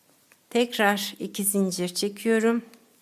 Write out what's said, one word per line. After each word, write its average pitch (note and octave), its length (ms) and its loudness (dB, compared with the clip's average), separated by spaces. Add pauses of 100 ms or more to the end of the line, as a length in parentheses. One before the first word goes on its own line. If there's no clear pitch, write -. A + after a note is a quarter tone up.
(500)
Tekrar A3 680 2
iki G3+ 260 -6
zincir F#3 440 0
çekiyorum. A3 760 0 (400)